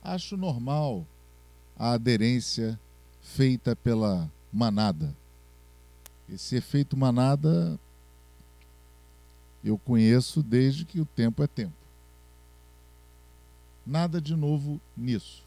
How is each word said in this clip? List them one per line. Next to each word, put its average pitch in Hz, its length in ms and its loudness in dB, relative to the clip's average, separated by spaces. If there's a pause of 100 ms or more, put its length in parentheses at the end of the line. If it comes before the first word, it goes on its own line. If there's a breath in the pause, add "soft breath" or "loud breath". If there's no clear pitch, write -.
Acho 185 360 -8
normal 135 680 -4 (680)
a 117 160 -2
aderência 117 880 0 (420)
feita 127 540 0
pela 104 560 0 (220)
manada. 101 600 0 (1160)
Esse - 260 -8
efeito 139 400 0
manada 143 840 2 (1900)
eu 107 140 0
conheço 120 640 4
desde 135 440 2
que 165 160 -6
o 151 40 0
tempo 117 380 0
é 147 40 0
tempo. 101 280 -6 (2000)
Nada 165 360 0
de 151 140 -4
novo 147 440 -2 (160)
nisso. 120 520 -6